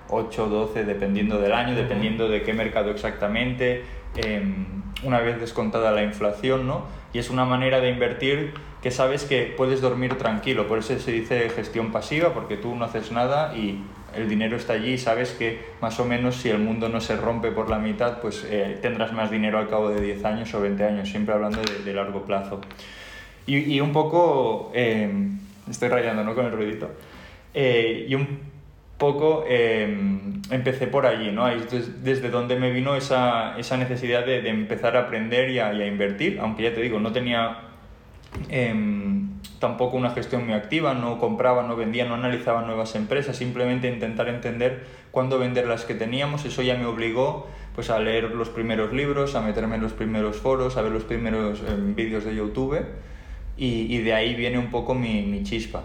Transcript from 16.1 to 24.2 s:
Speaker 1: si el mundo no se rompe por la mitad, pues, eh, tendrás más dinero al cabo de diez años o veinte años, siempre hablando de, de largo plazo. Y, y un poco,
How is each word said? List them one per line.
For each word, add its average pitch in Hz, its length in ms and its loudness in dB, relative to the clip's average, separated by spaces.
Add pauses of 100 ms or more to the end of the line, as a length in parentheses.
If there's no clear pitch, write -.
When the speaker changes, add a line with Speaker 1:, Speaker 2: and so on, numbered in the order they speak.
Speaker 1:
si 120 140 -2
el 107 80 4
mundo 113 320 2
no 113 100 0
se 110 160 -2
rompe 113 360 0
por 107 180 0
la 107 100 2
mitad, 107 400 0
pues, 107 300 -4
eh, 101 320 0
tendrás 113 320 0
más 110 180 0
dinero 107 280 2
al 104 100 -2
cabo 107 200 2
de 104 120 2
diez 101 240 -2
años 110 280 -2
o 110 60 0
veinte 101 240 2
años, 104 240 2
siempre 107 260 0
hablando 107 280 0
de, 104 240 -2
de 98 80 -4
largo 98 300 -4
plazo. 98 360 -4 (840)
Y, 143 280 2
y 139 60 4
un 151 140 2
poco, 151 800 4